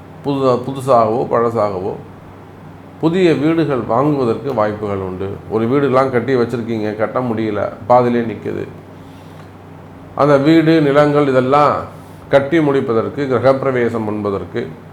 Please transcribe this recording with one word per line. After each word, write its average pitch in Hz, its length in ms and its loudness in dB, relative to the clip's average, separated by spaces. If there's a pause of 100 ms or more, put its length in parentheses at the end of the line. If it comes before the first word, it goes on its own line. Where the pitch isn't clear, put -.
(260)
புது-, 135 380 0
புதுசாகவோ 127 680 0
பழசாகவோ 113 600 -2 (1080)
புதிய 170 320 2
வீடுகள் 143 540 0
வாங்குவதற்கு 127 640 0
வாய்ப்புகள் 104 440 -2
உண்டு. 95 400 -8 (120)
ஒரு 110 180 0
வீடுலாம் 135 420 2
கட்டி 123 260 0
வச்சிருக்கீங்க, 113 600 -2
கட்ட 107 240 -4
முடியல, 110 520 -4 (160)
பாதியிலே 120 460 2
நிக்குது. 101 340 -8 (1500)
அந்த 143 220 4
வீடு, 160 440 4
நிலங்கள் 147 460 4
இதெல்லாம் 131 480 2 (540)
கட்டி 139 320 2
முடிப்பதற்கு, 127 720 0
கிரகப்பிரவேசம் 123 760 0
என்பதற்கு, 104 600 -4 (260)